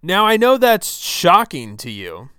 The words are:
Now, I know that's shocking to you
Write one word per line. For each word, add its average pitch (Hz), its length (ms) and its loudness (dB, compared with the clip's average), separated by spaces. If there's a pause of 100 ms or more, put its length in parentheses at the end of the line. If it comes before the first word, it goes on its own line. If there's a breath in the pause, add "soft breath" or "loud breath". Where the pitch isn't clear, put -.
Now, 196 240 0
I 220 100 2
know 247 220 2
that's 233 400 0
shocking 156 760 0
to - 140 -12
you 98 480 -14